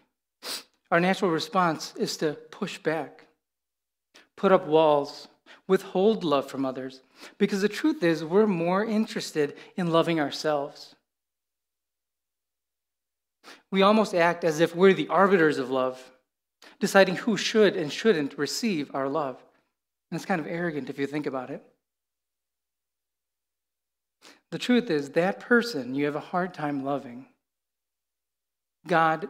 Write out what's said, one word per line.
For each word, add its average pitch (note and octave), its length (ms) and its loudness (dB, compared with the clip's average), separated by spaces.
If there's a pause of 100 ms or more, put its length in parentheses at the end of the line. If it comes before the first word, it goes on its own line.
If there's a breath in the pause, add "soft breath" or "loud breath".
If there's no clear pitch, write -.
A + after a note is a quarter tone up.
(880 loud breath)
our E3+ 100 4
natural F#3 320 2
response D#3+ 640 -2
is - 220 -4
to D3+ 160 -2
push - 440 -12
back, D#3 480 -6 (1120 soft breath)
put G3 160 2
up F3+ 140 4
walls, D3+ 640 2 (400 loud breath)
withhold F#3+ 560 0
love C#3+ 260 0
from C3+ 160 -6
others. C3 360 -10 (360 loud breath)
Because G3+ 240 0
the G#3 80 0
truth D#4 320 -2
is, E3 220 0
we're F#3+ 240 2
more F3+ 360 0
interested G#3 720 -4 (200 loud breath)
in F3 160 -2
loving E3 280 2
ourselves. D3 760 -4 (2750 loud breath)
We F#3+ 140 2
almost G#3 320 4
act E3+ 280 2
as D#3 160 0
if E3 160 2
we're F#3+ 180 6
the D3+ 160 -4
arbiters E3 500 4
of B2 100 -4
love, C3 340 -2 (760 loud breath)
deciding F#3+ 360 6
who G#3 220 0
should G#3 400 2
and D3 160 -6
shouldn't D#3+ 460 0
receive D3+ 560 -4
our C#3 120 -2
love. C#3 280 -4 (720)
And E3+ 80 -8
it's - 80 -12
kind F3+ 160 -2
of C#3+ 60 -8
arrogant D#3+ 420 -6
if C#3+ 80 -10
you C#3 80 -2
think D3 220 -4
about C3 240 -8
it. D3+ 120 -12 (2750 soft breath)
The E3+ 80 -8
truth A#3+ 320 2
is, C#3+ 220 -2
that F3+ 280 0
person D3+ 540 0
you C#3+ 120 -2
have D3 100 -2
a D3+ 40 -6
hard F3 360 -4
time D3 280 -4
loving, C3 440 -8 (1600)
God D#3+ 420 2